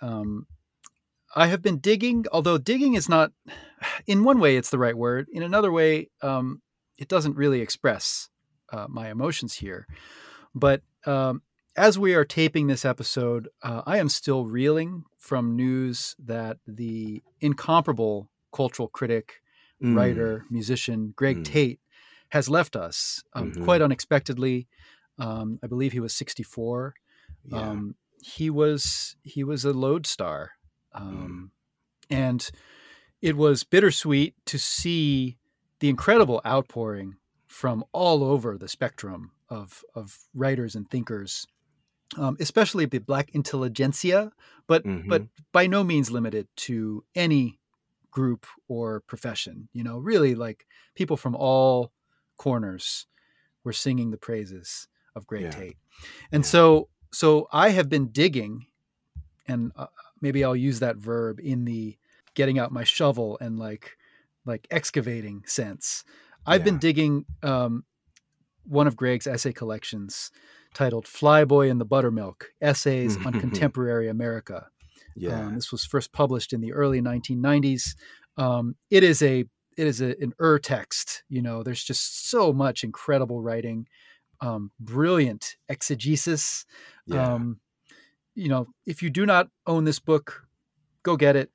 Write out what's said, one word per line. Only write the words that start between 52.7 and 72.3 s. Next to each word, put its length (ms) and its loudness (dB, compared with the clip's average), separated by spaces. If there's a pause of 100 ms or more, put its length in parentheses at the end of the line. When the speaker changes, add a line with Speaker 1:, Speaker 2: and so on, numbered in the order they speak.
Speaker 1:
were 120 -8
singing 360 -2
the 60 -6
praises 720 -10 (260)
of 120 -16
Greg 160 -8
Speaker 2:
Yeah. 80 -8
Speaker 1:
Tate. 260 -14 (560)
And 100 4
Speaker 2:
Yeah. 60 -2
Speaker 1:
so, 400 8 (240)
so 400 4
I 180 6
have 200 4
been 220 0
digging, 540 0 (800)
and, 300 -4
uh, 120 -12 (320)
maybe 220 0
I'll 140 2
use 240 0
that 160 -2
verb 440 -4
in 260 -2
the 320 -8 (360)
getting 240 2
out 140 -2
my 120 -6
shovel 560 0
and, 180 -8
like, 400 -12 (460)
like, 260 -8
excavating 760 -4
sense. 580 -6 (420)
I've 180 4
been 100 4
Speaker 2:
Yeah. 60 -2
Speaker 1:
digging, 460 2 (160)
um, 420 -2 (800)
one 220 4
of 100 0
Greg's 300 -2
essay 260 -4
collections 800 -10 (420)
titled 320 -2
Flyboy 640 6
and 100 0
the 40 -4
Buttermilk, 760 -2